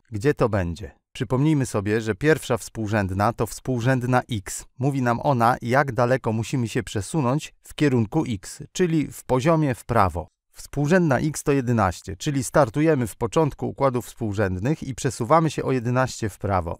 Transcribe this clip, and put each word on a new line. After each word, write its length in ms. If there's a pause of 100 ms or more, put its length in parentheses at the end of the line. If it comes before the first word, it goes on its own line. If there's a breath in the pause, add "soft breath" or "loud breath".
(120)
Gdzie 220
to 160
będzie? 420 (200)
Przypomnijmy 540
sobie, 360
że 140
pierwsza 420
współrzędna 760
to 140
współrzędna 760 (100)
x. 340 (140)
Mówi 220
nam 220
ona, 380
jak 300
daleko 420
musimy 340
się 160
przesunąć 720 (100)
w 120
kierunku 520
x, 440
czyli 400
w 120
poziomie 520
w 100
prawo. 420 (260)
Współrzędna 640
x 240
to 80
jedenaście, 640
czyli 280
startujemy 640
w 80
początku 540
układów 360
współrzędnych 800
i 120
przesuwamy 560
się 120
o 80
jedenaście 580
w 80
prawo. 420